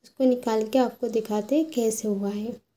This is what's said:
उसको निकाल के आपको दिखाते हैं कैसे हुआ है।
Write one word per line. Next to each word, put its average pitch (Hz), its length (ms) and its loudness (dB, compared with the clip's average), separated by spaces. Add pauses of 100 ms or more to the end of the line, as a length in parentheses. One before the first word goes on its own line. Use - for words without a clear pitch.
उसको - 200 -2
निकाल 240 400 2
के 220 140 0
आपको 240 320 0
दिखाते 214 460 0
हैं 311 140 0
कैसे 220 380 0
हुआ 202 220 -2
है। 214 460 -8